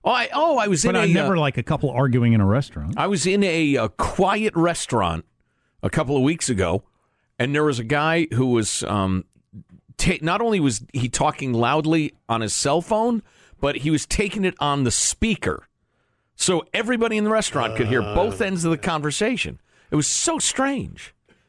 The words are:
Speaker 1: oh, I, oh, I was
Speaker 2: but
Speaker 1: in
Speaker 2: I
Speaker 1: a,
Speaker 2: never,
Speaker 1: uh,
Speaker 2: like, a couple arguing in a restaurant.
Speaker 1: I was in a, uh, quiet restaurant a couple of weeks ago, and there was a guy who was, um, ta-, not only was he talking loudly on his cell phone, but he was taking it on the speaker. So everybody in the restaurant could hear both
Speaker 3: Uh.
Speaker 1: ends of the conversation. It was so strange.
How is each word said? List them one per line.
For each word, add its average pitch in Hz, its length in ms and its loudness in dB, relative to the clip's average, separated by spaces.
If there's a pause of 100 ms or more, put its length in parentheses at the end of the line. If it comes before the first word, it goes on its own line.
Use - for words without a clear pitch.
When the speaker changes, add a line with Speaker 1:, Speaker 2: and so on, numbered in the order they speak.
Speaker 1:
oh, 196 60 2
I, 240 220 0
oh, 302 260 2
I 208 100 0
was 175 160 2
Speaker 2:
but 247 100 4
Speaker 1:
in 233 60 2
Speaker 2:
I - 60 2
Speaker 1:
a, - 60 2
Speaker 2:
never, 190 240 2
Speaker 1:
uh, 160 40 2
Speaker 2:
like, 143 180 0
a 117 40 -4
couple 147 280 -2
arguing 120 420 4
in 110 80 6
a 95 60 4
restaurant. 101 520 0
Speaker 1:
I 156 80 0
was 185 200 0
in 202 180 2
a, 160 320 2
uh, 110 120 0
quiet 214 680 0
restaurant 117 680 0 (580)
a - 80 -2
couple 143 260 0
of 127 60 4
weeks 156 260 0
ago, 92 340 0 (560)
and 139 160 -2
there 151 100 2
was 139 140 0
a 117 60 -6
guy 156 500 0
who 131 120 2
was, 117 380 0
um, 95 400 0 (720)
ta-, - 240 0
not 175 200 0
only 220 200 2
was 131 220 0 (100)
he 120 160 -4
talking 143 440 -2
loudly 147 600 0 (160)
on 113 120 0
his 107 140 -4
cell 147 260 0
phone, 226 420 0 (380)
but 143 180 0
he 147 120 -2
was 151 160 0
taking 208 380 -2
it 185 140 0
on 143 260 0
the 120 60 2
speaker. - 760 -2 (680)
So 180 380 0
everybody 226 460 0
in 208 60 0
the 214 60 0
restaurant 208 460 0
could 113 120 0
hear 123 120 2
both 104 400 -2
Speaker 3:
Uh. 196 60 0
Speaker 1:
ends 185 180 -4
of 165 60 0
the 156 80 0
conversation. 160 840 -4 (300)
It 147 60 0
was 147 100 2
so - 320 -2
strange. - 760 -4 (340)